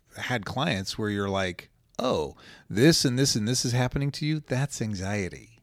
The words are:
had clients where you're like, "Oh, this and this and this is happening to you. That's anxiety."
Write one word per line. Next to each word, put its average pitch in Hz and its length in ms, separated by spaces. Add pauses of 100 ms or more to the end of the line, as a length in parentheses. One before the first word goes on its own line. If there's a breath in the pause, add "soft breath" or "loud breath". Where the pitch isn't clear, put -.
(180)
had 117 280
clients 113 520
where 107 120
you're 101 200
like, 95 400 (280)
"Oh, 92 380 (340 soft breath)
this 147 360
and 123 120
this 139 180
and 107 120
this 123 180
is 123 60
happening 127 400
to - 140
you. 151 160
That's 135 400
anxiety." 95 800